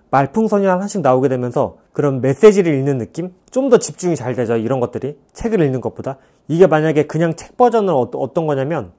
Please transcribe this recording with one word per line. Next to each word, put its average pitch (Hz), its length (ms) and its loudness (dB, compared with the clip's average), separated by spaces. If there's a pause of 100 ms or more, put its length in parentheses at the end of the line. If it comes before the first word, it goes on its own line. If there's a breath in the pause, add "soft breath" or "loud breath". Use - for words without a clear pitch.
(120)
말풍선이 202 540 0
하나씩 190 360 -2
나오게 131 280 2
되면서 123 480 -2 (160)
그런 139 280 -2
메시지를 170 540 4
읽는 135 240 0
느낌? 170 340 -8 (180)
좀 262 180 -2
더 226 100 6
집중이 170 360 -4
잘 123 200 -6
되죠, 117 200 -2
이런 117 240 -2
것들이. 123 380 -6 (160)
책을 220 280 -2
읽는 131 200 0
것보다. - 360 -8 (300 soft breath)
이게 170 200 4
만약에 156 400 2
그냥 165 280 -2
책 - 220 -14
버전은 233 340 2
어-, 123 220 0
어떤 139 320 -4
거냐면 135 540 -4